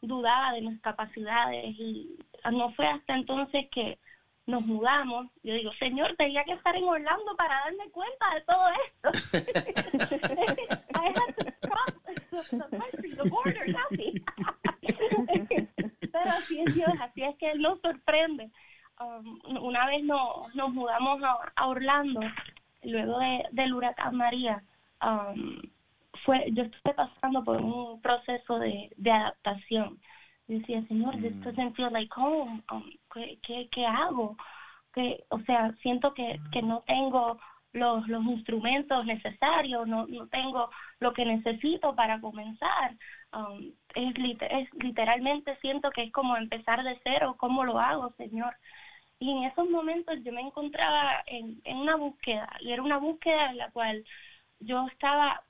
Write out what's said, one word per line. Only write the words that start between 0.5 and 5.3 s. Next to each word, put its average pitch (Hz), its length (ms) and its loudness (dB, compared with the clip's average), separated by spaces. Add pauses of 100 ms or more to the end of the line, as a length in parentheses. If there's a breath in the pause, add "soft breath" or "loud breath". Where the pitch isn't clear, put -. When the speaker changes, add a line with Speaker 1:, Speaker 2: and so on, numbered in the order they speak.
Speaker 1:
de 233 100 -4
mis 220 180 -6
capacidades 226 840 -2 (120)
y 220 380 -8 (340)
no 240 220 2
fue 285 140 2
hasta 294 280 0
entonces 269 560 -2
que 220 280 -4 (480 loud breath)
nos 240 200 0
mudamos. 247 640 0 (160)